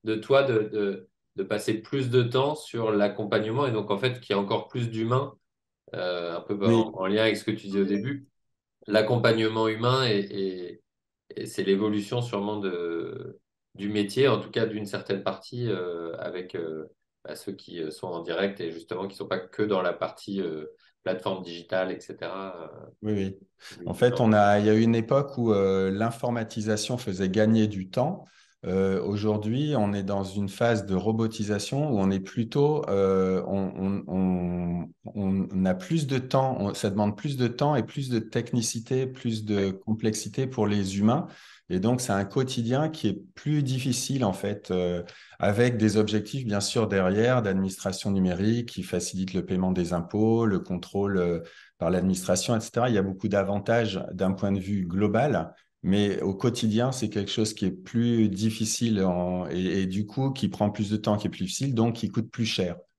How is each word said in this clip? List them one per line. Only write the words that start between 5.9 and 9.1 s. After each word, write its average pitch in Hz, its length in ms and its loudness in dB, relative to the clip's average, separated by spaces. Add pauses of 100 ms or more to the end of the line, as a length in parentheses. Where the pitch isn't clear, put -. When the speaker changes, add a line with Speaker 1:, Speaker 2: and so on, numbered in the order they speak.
Speaker 1:
euh, 87 420 -4
un 87 40 -6
peu 104 200 -6
Speaker 2:
Oui. 113 140 6
Speaker 1:
en, 113 200 2
en 92 120 -4
lien 104 160 2
avec 107 140 2
ce - 80 -10
que 110 60 -2
tu 101 160 -6
disais 98 140 0
au 98 40 4
début, 101 420 -2 (600)
l'accompagnement 110 840 4